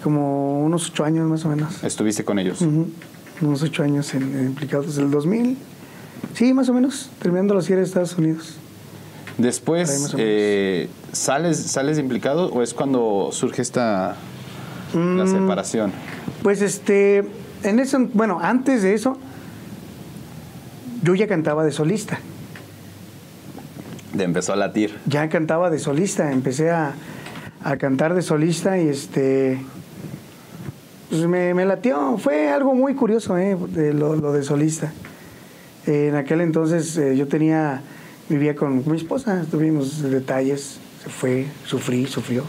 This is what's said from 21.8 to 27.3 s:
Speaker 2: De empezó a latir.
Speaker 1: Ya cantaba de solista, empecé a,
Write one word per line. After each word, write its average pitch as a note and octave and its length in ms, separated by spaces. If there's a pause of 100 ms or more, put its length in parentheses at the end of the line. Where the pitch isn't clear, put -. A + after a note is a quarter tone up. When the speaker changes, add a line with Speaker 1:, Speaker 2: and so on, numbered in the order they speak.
Speaker 2:
De F#2+ 120
empezó F2 280
a G2 40
latir. G2+ 480
Speaker 1:
Ya D3+ 240
cantaba E3 400
de D#3 100
solista, D3+ 540
empecé C3 360
a, D#3+ 240 (720)